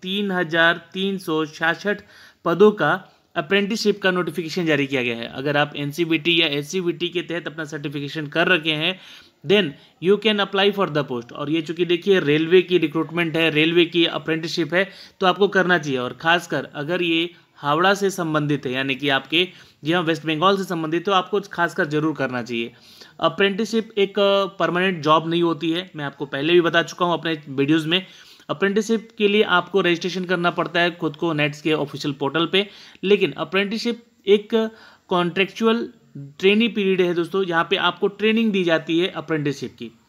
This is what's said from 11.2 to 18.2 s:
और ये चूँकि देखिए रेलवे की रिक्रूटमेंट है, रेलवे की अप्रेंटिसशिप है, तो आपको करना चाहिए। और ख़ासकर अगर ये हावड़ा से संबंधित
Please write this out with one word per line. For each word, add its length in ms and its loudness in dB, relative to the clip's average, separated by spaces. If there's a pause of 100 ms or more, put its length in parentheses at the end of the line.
और 160 -6
ये 120 0
चूँकि 240 -2
देखिए 340 2
रेलवे 420 4
की 160 2
रिक्रूटमेंट 600 -2
है, 120 2
रेलवे 360 4
की 200 2
अप्रेंटिसशिप 680 -4
है, 160 0 (300)
तो 80 2
आपको 200 2
करना 300 2
चाहिए। 220 -2
और 140 -4
ख़ासकर 640 -2
अगर 260 -4
ये 280 0 (260)
हावड़ा 380 2
से 160 0
संबंधित 560 -2